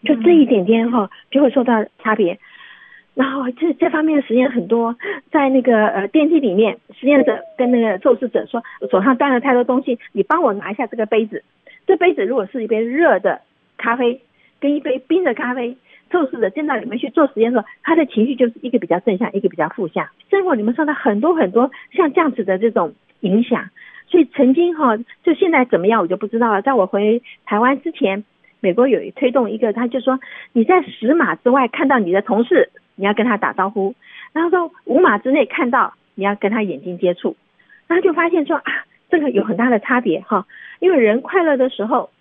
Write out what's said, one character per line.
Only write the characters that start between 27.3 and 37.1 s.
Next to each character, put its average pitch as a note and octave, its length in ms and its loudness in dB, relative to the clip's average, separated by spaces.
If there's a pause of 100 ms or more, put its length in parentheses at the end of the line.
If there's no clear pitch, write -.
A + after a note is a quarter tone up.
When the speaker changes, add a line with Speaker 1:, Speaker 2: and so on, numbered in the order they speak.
Speaker 1:
台 G#3 140 0
湾 C4 220 2
之 E4 100 -8
前， G#3 320 -4 (340)
美 F3+ 160 0
国 B3 140 2
有 G#3+ 100 2 (140)
推 B3 180 0
动 A#3+ 200 0
一 A3 80 -8
个， G#3+ 140 0
他 A#3 140 -4
就 A#3+ 140 -4
说 C4 180 -2 (340)
你 A3+ 120 2
在 F4+ 180 4
十 G#3+ 320 -2
码 G#3+ 220 0
之 - 140 0
外 B3 180 2
看 D4+ 180 -4
到 C4+ 140 2
你 F3 100 -2
的 F#3 100 2
同 G#3+ 220 0
事， B3 280 2 (260)
你 F#3+ 80 -8
要 G3+ 100 2
跟 A3 100 0
他 A#3 120 0
打 D3+ 160 -2
招 F#3+ 180 -2
呼， G3 240 -4 (380)
然 D#4+ 100 -2
后 E4+ 80 0
说 F4 220 0 (140)
五 B3 120 2
码 E4+ 200 4
之 B3+ 120 -4
内 C4+ 160 2
看 C4 240 -2
到， A#3+ 240 0 (220)
你 F#3+ 80 -6
要 G3+ 100 0
跟 G3+ 160 -2
他 A3 140 -2
眼 D#3 180 -8
睛 F3 160 -10
接 F3 160 0